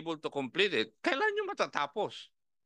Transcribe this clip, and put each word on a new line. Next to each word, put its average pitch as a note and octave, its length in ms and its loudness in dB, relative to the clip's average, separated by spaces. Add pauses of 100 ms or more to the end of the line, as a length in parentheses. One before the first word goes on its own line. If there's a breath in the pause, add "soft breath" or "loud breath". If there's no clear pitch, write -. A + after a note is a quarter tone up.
able D#3+ 160 -2
to D3+ 160 -6
complete C#3+ 400 2
it? A2 320 0
Kailan G#4 320 4
nyo G#4 80 -2
matatapos? - 880 -2 (320)